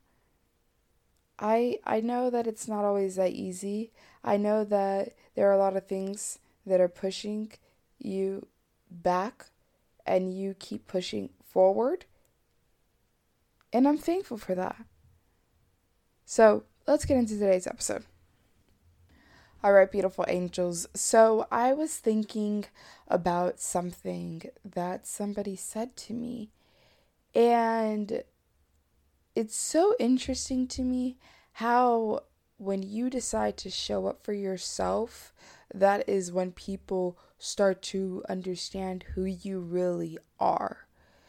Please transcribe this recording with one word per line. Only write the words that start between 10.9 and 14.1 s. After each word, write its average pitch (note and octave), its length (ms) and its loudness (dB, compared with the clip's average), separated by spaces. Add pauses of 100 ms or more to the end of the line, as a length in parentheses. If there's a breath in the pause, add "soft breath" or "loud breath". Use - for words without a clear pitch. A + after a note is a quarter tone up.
forward. G#3+ 640 4 (1700)
And B3+ 140 4
I'm D4 120 4
thankful E4+ 380 -4